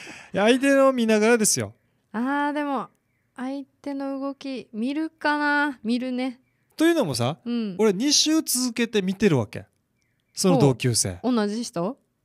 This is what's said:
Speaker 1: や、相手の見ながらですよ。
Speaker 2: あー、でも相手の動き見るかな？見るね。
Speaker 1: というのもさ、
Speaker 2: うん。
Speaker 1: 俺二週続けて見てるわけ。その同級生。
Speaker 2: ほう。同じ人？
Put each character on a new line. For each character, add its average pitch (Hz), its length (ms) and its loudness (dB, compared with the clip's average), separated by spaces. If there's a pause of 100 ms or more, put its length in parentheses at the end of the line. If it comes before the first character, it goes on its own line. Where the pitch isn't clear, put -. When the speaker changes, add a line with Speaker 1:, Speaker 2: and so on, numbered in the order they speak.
(320)
Speaker 1:
や、 196 120 0
相 247 180 4
手 277 120 4
の 269 200 4
見 233 120 0
な 220 140 4
が 214 80 4
ら 240 100 4
で 214 60 2
す - 160 0
よ。 104 160 -6 (380)
Speaker 2:
あ 285 380 -2
ー、 - 20 -6
で 294 100 -4
も 262 240 -4 (480)
相 269 300 -8 (160)
手 285 120 -8
の 277 240 -6
動 277 160 -6
き 269 380 -12
見 240 220 -4
る 311 160 -4
か 294 280 -2
な？ 294 460 0
見 233 160 -2
る 254 140 -6
ね。 254 260 -6 (380)
Speaker 1:
と 311 80 2
い 339 60 6
う 339 40 2
の 294 80 2
も 139 120 -2
さ、 120 280 -2
Speaker 2:
う 233 80 -6
ん。 220 260 -4
Speaker 1:
俺 214 140 4
二 254 220 0
週 311 300 2
続 254 280 -2
け 233 160 -2
て 214 140 0
見 185 120 -2
て 214 140 2
る 156 100 4
わ 110 80 0
け。 101 200 -14 (680)
そ - 180 2
の 269 60 6
同 143 160 6
級 120 220 0
生。 95 200 -2
Speaker 2:
ほ 233 160 -4
う。 247 40 0
同 208 140 0
じ 226 160 -6
人？ 180 320 -6 (280)